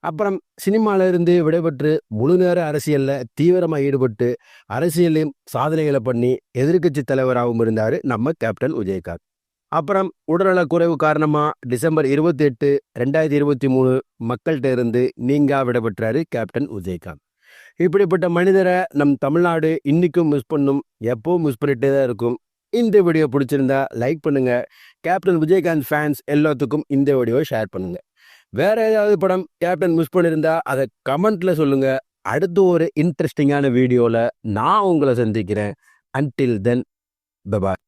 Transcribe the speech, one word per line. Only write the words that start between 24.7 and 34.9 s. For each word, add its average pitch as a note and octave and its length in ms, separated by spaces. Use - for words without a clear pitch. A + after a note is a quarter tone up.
கேப்டன் F3+ 380
விஜயகாந்த் E3 460
ஃபேன்ஸ் D3+ 320
எல்லாத்துக்கும் D3 500
இந்த C#3 240
வீடியோவை B2 320
ஷேர் A2 240
பண்ணுங்க. F#2 240
வேற F#3 240
ஏதாவது G#3+ 340
படம் F#3 220
கேப்டன் F3 360
மிஸ் E3 160
பண்ணிருந்தா D#3+ 400
அதை C3+ 140
கமெண்ட்ல F3+ 500
சொல்லுங்க. C#3 280
அடுத்து F3 380
ஒரு E3 160
இன்ட்ரெஸ்டிங்கான C#3+ 760
வீடியோல A#2+ 480
நான் F#3+ 320
உங்களை C#3+ 320